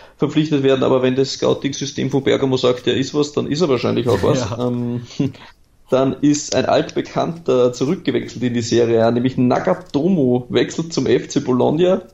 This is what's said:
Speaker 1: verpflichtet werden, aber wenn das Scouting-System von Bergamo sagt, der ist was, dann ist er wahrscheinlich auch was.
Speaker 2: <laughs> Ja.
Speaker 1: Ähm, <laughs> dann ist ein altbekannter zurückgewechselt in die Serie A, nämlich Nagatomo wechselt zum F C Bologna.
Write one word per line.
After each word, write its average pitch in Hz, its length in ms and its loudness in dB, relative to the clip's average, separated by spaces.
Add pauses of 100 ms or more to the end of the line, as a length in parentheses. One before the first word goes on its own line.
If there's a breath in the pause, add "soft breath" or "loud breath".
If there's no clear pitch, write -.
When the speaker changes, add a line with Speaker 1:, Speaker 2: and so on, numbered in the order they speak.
(180 loud breath)
Speaker 1:
verpflichtet 151 440 0
werden, 135 220 4
aber 127 180 2
wenn 127 140 2
das 131 160 0
Scouting-System 131 800 -4
von 135 120 0
Bergamo 131 340 0
sagt, 123 300 0
der 120 100 0
ist 135 180 -4
was, 147 180 0
dann 120 140 -4
ist 147 140 -4
er 175 80 2
wahrscheinlich 120 400 0
auch 101 140 2
was. 123 180 2
Speaker 2:
<laughs> 110 100 -4
Ja. 120 180 -4
Speaker 1:
Ähm, 120 340 -4 (160)
<laughs> 139 160 -2 (560 loud breath)
dann 131 300 2
ist 147 340 0
ein 127 120 0
altbekannter 131 1040 0
zurückgewechselt 131 680 -4
in 123 120 -2
die 120 80 0
Serie 113 420 2
A, 117 60 4
nämlich 120 280 0
Nagatomo 139 1120 0
wechselt 160 440 -2
zum 131 140 -2
F 117 220 2
C - 120 -2
Bologna. 143 640 2 (120)